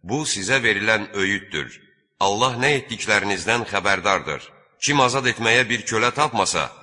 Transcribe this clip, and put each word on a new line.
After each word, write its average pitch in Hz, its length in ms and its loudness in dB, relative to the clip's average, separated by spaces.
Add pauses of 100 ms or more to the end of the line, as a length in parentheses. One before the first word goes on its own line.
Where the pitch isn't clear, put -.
Bu 110 220 -4
sizə 117 380 0
verilən 107 500 0
öyüddür. 95 560 -4 (520)
Allah 107 360 2
nə 127 200 0
etdiklərinizdən 104 920 -2
xəbərdardır. 92 720 0 (400)
Kim 143 200 2
azad 127 240 2
etməyə 113 440 2
bir 117 160 -2
kölə 113 280 0
tapmasa 101 560 0 (140)